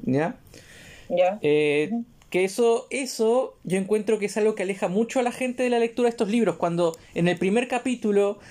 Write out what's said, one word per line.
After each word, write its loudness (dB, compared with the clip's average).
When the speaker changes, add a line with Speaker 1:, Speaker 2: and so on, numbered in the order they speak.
Speaker 1:
¿ya? 0
Speaker 2:
Ya. 2
Speaker 1:
Eh, 2
Speaker 2:
Ujú. -4
Speaker 1:
que 0
eso, 0
eso -2
yo -2
encuentro 0
que -4
es -4
algo 0
que -4
aleja -4
mucho 0
a 2
la 0
gente -6
de 0
la 2
lectura 0
de 2
estos -2
libros, 2
cuando 0
en 2
el 2
primer 0
capítulo 0